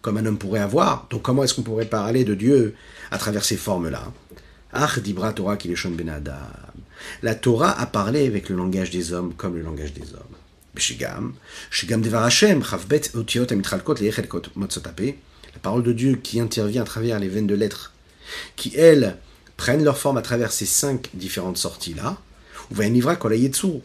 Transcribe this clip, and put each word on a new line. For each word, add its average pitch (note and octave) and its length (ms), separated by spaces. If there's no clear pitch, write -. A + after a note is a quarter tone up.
comme G#2 160
un A2 80
homme G#2+ 120
pourrait G2+ 220
avoir, B2+ 480
donc A2 140
comment C3+ 220
est-ce B2+ 100
qu'on B2+ 80
pourrait A2 240
parler A2+ 380
de G#2 100
Dieu A2+ 400
à - 60
travers G#2 280
ces G#2 120
formes-là ? E2+ 560
Ach B2+ 280
dibra G2+ 320
Torah G2+ 240
kileshon F2 340
ben E2 200
adam. D2 240
La A2+ 120
Torah B2 460
a A#2+ 60
parlé A#2+ 400
avec G#2 240
le F#2 60
langage F#2 340
des F2 220
hommes F2 220
comme F2 220
le E2 60
langage D2+ 320
des C#2 180
hommes. - 240
Beshigam, - 580
shigam A2+ 320
devar A2+ 200
Hashem, C#3+ 400
chavbet G#2 520
otiot A#2 360
amitralkot G2 440
leechelkot G2+ 480
motzotape. F#2+ 600
La - 60
parole A2+ 220
de A#2 100
Dieu B2+ 300
qui - 160
intervient A2+ 440
à - 20
travers A2+ 340
les G2+ 100
veines G2+ 200
de G2+ 80
lettres, G2+ 360
qui, - 220
elles, C#3+ 400
prennent D3 260
leur C#3 160
forme C3+ 200
à A2 40
travers A#2+ 300
ces - 140
cinq C3 480
différentes F#2 420
sorties-là. F#2 600
Ou - 60
vayenivra A#2+ 400
kol A2 160
hayetzu. C3+ 520